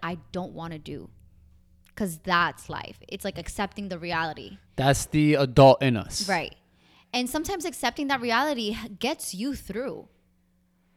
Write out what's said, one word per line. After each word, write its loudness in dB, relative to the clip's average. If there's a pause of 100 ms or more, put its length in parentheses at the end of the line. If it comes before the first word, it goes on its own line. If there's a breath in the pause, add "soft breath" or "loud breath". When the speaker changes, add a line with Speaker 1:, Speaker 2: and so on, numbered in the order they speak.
Speaker 1:
I -6 (140)
don't -8
wanna -12
do." -12 (840)
'Cause -4
that's 0
life. -12 (100)
It's -10
like -6
accepting -8
the -8
reality. -6 (180)
Speaker 2:
That's 2
the 4
adult 8
in 4
us. -6
Speaker 1:
Right. -2 (580 soft breath)
And -2
sometimes -4
accepting -4
that 0
reality -2
h-, -12
gets -4
you -6
through. -10 (880)